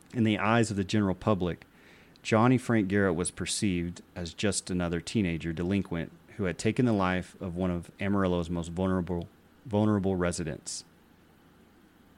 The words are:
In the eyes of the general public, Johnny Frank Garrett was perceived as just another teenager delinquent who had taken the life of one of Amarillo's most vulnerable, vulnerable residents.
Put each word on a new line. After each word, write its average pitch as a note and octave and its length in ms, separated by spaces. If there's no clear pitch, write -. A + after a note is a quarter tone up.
In B2 80
the G#2+ 160
eyes A2 320
of G2+ 60
the G2 80
general G2 320
public, F2+ 480
Johnny A#2+ 360
Frank A2+ 300
Garrett F#2+ 280
was F2 160
perceived F2 680
as E2+ 200
just - 360
another F2 300
teenager E2+ 520
delinquent F2 600
who G#2 80
had F2 140
taken A2 280
the A#2 60
life F2+ 480
of F2 160
one F#2 160
of E2+ 180
Amarillo's F#2 500
most E2+ 200
vulnerable, F2+ 580
vulnerable G#2 480
residents. F2 720